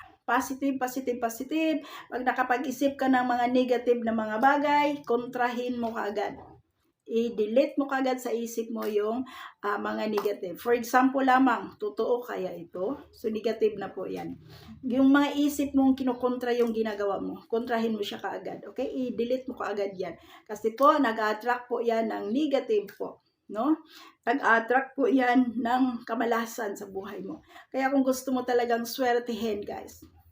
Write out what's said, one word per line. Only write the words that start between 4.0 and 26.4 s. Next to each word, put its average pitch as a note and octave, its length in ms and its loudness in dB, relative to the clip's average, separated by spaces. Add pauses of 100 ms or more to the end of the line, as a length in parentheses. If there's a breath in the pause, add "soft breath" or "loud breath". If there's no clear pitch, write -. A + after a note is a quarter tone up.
na A3+ 160 -2
mga G#3+ 240 -2
bagay, D4 460 4 (180)
kontrahin A#3+ 720 -2
mo A#3 160 -4
kaagad. G#3+ 480 -4 (680)
I-delete A3+ 720 2
mo C#4 80 0
kaagad C4 320 0
sa - 80 -8
isip A3+ 400 -4
mo A3 160 -6
yung, G#3+ 400 0 (400 loud breath)
ah, G#3 160 -2
mga G#3+ 320 -4
negative. G3+ 480 -4
For A#3+ 160 2
example C4 480 4
lamang, B3+ 560 4
totoo A3 400 -2
kaya F#3 320 -6
ito? F3+ 560 -8
So, - 240 -6
negative G#3+ 480 0
na F#3+ 80 -8
po F#3 160 -8
yan. F3+ 320 -8 (480 loud breath)
Yung C4 240 4
mga C#4+ 320 6
isip C#4+ 320 0
mong C4+ 240 6
kinukontra B3 560 -2
yung A#3 240 2
ginagawa G3+ 400 -2
mo, F#3+ 320 -6
kontrahin A3+ 480 -2
mo G#3 80 -4
siya A3 160 -10
kaagad. F#3+ 480 -8
Okay? B3 160 -6
I-delete B3+ 640 -4
mo - 80 -10
kaagad G3+ 400 -4
yan. F3+ 240 -8 (240 loud breath)
Kasi A3 320 -4
po, C#4 240 8
nag-attract A3+ 720 0
po A#3+ 80 -4
yan A3+ 320 0
ng G3+ 160 -6
negative B3 640 0
po. - 320 -12 (240)
No? B3+ 320 0 (480 loud breath)
Nag-attract A#3+ 640 2
po C4 160 0
yan B3 480 2
ng B3 480 0
kamalasan A#3 720 -2